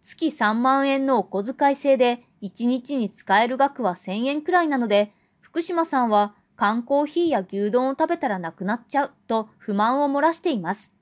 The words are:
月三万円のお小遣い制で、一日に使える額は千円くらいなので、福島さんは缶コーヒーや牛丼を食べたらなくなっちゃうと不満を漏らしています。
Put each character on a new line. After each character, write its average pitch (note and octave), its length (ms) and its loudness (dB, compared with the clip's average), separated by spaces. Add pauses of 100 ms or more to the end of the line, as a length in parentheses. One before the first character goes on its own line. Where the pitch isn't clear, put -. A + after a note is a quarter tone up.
月 - 300 -4
三 A3 300 0
万 C4+ 260 2
円 C4+ 160 0
の C4+ 140 2
お F#3+ 60 0
小 G3 180 -4 (120)
遣 C#4+ 180 2
い - 20 2
制 C#4 220 2
で、 A#3+ 280 2 (160)
一 G#3 260 -6
日 B3+ 300 -2
に A3 140 -2
使 G3+ 320 2
え A#3+ 60 0
る B3+ 80 -4
額 C4+ 260 0
は F3+ 140 0
千 G#3 300 -6
円 C#4+ 140 -2
く D4+ 120 -4
ら F4 100 4
い D#4+ 60 0
な C#4 100 -2
の A#3+ 80 -2
で、 G#3 260 2 (280)
福 - 220 -8
島 E4 220 -2
さ D4 160 -2
ん A#3 100 0
は G#3 260 2 (180)
缶 A3+ 300 0
コ C#4 180 0
ー - 40 0
ヒ E4+ 200 -2
ー - 20 0
や B3 120 0
牛 G3 320 -4
丼 B3+ 160 0
を - 40 -2
食 D#4 160 -2
べ D4 80 -2
た D4 120 -4
ら G3 100 -2
な E3 140 -8
く - 120 -12
な G3+ 100 -2
っ A#3+ 140 -10
ち - 100 -4
ゃ C#4+ 80 0
う - 40 -12 (160)
と A3 220 -2 (100)
不 - 160 -6
満 A#3 280 0
を C#4+ 60 2
漏 C#4 120 0
ら D#4+ 120 2
し E4 80 -8
て E4+ 120 -2
い A3+ 80 -2
ま F3 140 -4
す。 - 280 -16